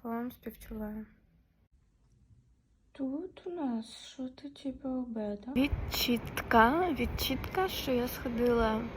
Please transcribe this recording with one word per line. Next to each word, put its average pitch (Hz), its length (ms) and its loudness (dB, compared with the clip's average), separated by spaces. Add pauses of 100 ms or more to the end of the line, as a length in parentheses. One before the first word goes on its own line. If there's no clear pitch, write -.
вам 240 280 -4
співчуваю. 214 760 -10 (1900)
Тут 285 560 -6
у - 20 -6
нас 254 360 -4
що-то - 640 -12
типу 269 400 -8
обеда. 226 680 -4
Відчітка, 254 1400 4
відчітка, - 680 0
що - 240 -2
я 247 160 2
сходила 233 720 2 (160)